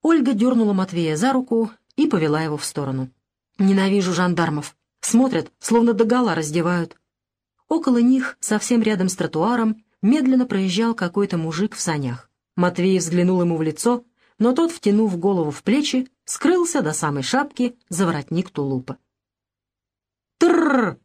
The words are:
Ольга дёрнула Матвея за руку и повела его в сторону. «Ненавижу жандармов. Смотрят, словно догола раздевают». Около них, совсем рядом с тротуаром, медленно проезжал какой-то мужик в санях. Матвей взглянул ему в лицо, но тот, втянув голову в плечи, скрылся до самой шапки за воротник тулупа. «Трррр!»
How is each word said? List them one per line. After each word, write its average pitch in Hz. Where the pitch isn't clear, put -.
Ольга 294
дёрнула 220
Матвея 170
за 247
руку 233
и 302
повела 156
его 151
в -
сторону. 131
«Ненавижу 190
жандармов. 165
Смотрят, 247
словно 233
догола 226
раздевают». 165
Около 302
них, 254
совсем 220
рядом 196
с -
тротуаром, 220
медленно 254
проезжал 196
какой-то 190
мужик 160
в -
санях. 139
Матвей 180
взглянул 175
ему 170
в 160
лицо, 233
но 240
тот, 330
втянув 208
голову 170
в -
плечи, 262
скрылся 339
до 156
самой 143
шапки 247
за 180
воротник 165
тулупа. 135
«Трррр!» 302